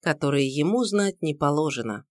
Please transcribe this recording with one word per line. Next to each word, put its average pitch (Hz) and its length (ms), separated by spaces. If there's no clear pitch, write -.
которые 143 460
ему 160 380
знать 196 380
не 156 120
положено. 143 760